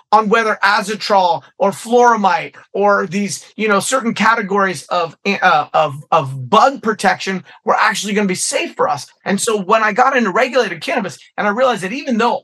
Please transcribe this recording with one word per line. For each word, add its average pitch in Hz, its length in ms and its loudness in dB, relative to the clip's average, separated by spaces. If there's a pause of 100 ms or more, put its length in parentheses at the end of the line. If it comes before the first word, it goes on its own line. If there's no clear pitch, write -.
(120)
on 214 160 4
whether 214 340 2
azithrol 196 800 0 (160)
or 196 120 2
floramite 214 840 2 (160)
or 202 340 2
these, 190 500 -6
you 214 120 -2
know, 202 120 2
certain 233 340 -2
categories 202 720 0
of, 170 300 -4 (100)
uh, 175 480 2
of, 151 380 0
of 135 360 -2
bug 240 320 4
protection 190 640 -2 (200)
were 220 100 0
actually 208 400 -2
gonna 202 140 0
be 180 80 -2
safe - 380 -6
for 160 140 -2
us. 139 200 -6 (160)
And 196 160 -2
so 214 200 -2
when 214 220 2
I 214 100 0
got 254 240 2
into 220 140 0
regulated 220 500 0
cannabis 214 380 -6 (180)
and 190 100 -2
I 208 40 0
realized 233 320 0
that 185 100 -6
even 269 260 -4
though 226 260 0